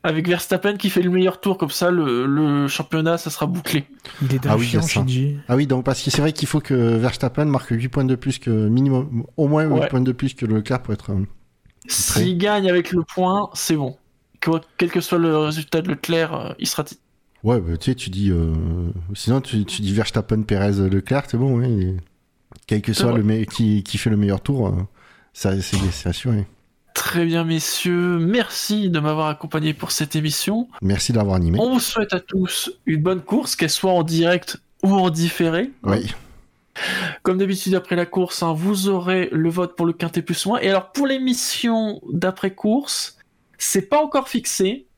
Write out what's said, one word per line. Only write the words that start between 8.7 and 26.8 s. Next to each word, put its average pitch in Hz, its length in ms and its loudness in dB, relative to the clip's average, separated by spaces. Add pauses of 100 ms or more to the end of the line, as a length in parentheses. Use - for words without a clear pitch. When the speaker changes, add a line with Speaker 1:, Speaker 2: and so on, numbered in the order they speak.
Speaker 3:
au 147 100 2
moins 151 160 4
huit 156 160 2
Speaker 1:
Ouais. 143 80 0
Speaker 3:
points 127 140 2
de 127 100 2
plus 131 220 -4
que - 100 -6
Leclerc 110 380 0
pour 110 100 -6
être, - 200 -6
euh, 98 120 0 (640)
Speaker 1:
S'il - 360 0
Speaker 3:
titré. 185 120 2
Speaker 1:
gagne 202 320 2
avec 175 240 2
le 175 100 2
point, 185 520 0
c'est - 220 0
bon. 135 200 -4 (480)
Quoi, 160 160 2 (160)
quel 175 140 0
que 180 100 0
soit 175 180 -2
le 165 200 4
résultat 156 420 -2
de 175 80 -4
Leclerc, 165 460 -2
euh, - 240 -8
il - 80 -6
sera - 180 -4
titré. - 160 -14 (420)
Speaker 3:
Ouais, 113 180 4
bah, 85 160 -2
tu - 140 -2
sais, 127 40 2
tu - 160 -8
dis, 98 200 2
euh... 82 220 2 (640)
Sinon 127 280 0
tu, 107 240 -2
tu - 160 -6
dis 98 120 -2
Verstappen, 110 480 0
Perez, 101 300 2 (160)
Leclerc, 98 400 0
c'est - 80 -2
bon, 123 240 2
ouais, 127 100 0
et 92 260 0 (680)
quel 107 160 0
que 113 120 -2
Speaker 1:
C'est - 80 0
Speaker 3:
soit 120 100 4
Speaker 1:
vrai. 117 80 2
Speaker 3:
le 101 40 2
me-, 110 200 2
qui, 107 380 2
qui - 160 -6
fait - 120 0
le 107 60 2
meilleur 101 260 2
tour, 131 260 0
euh, 101 40 0 (600)
ça, 98 260 0
c'est, 98 160 -4 (140)
c'est - 180 -6
assuré. 101 380 -2 (480)